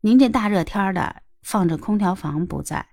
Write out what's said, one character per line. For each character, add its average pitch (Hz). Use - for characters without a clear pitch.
您 226
这 262
大 220
热 190
天 202
儿 190
的， -
放 180
着 160
空 208
调 190
房 156
不 143
在 -